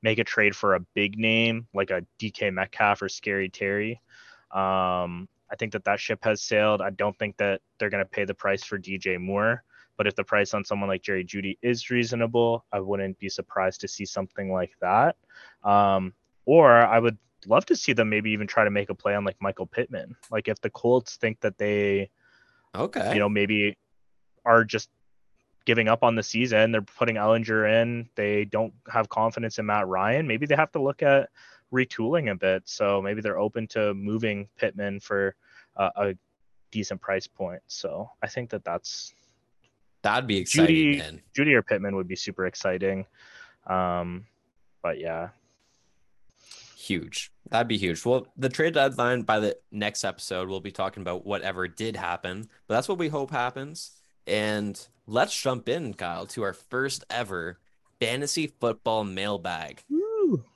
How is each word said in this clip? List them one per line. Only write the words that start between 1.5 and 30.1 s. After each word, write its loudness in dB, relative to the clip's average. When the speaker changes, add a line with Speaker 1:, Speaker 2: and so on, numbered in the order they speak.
Speaker 1:
like 0
a -4
D -6
K -2
Metcalf 0
or -4
Scary -2
Terry, -4
um, 0
I -10
think -6
that -6
that 0
ship -6
has 2
sailed. 2
I -2
don't -2
think -6
that 0
they're -2
gonna -2
pay -4
the -4
price -2
for -6
D -8
J -2
Moore, 0
but 0
if 0
the -4
price 2
on -2
someone -2
like -2
Jerry -2
Jeudy -6
is -2
reasonable, 0
I -2
wouldn't -4
be -8
surprised -4
to -8
see -8
something -8
like -4
that. 2
Um, 4
or 10
I 10
would 2
love 4
to 2
see 0
them 4
maybe 0
even -2
try 4
to 4
make 0
a -4
play 0
on, 0
like, -2
Michael -4
Pittman. -6
Like, -2
if -4
the -2
Colts 0
think -2
that -4
they, 0
Speaker 2:
Okay. -2
Speaker 1:
you 2
know, 2
maybe 0
are 8
just -4
giving 4
up 4
on 6
the 0
season, 2
they're 2
putting -2
Ellinger 2
in, -4
they 0
don't -2
have 0
confidence -2
in -4
Matt 0
Ryan, 0